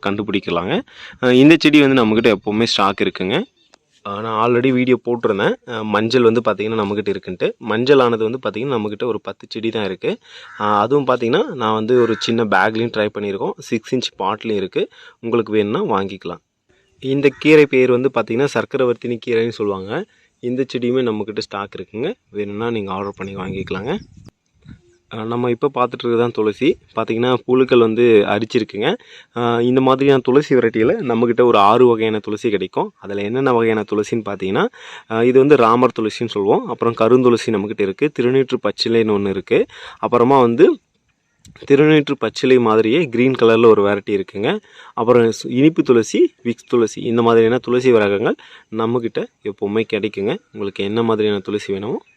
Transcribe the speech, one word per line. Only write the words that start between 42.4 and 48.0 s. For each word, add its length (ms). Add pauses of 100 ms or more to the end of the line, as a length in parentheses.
மாதிரியே 460
கிரீன் 280
கலர்ல 340
ஒரு 200
வெரைட்டி 240
இருக்குங்க. 480 (360)
அப்புறம் 280
சு-, 260
இனிப்பு 340
துளசி, 500 (100)
விக்ஸ் 240
துளசி, 340
இந்த 220
மாதிரியான 360
துளசி 340
ரகங்கள் 420 (380)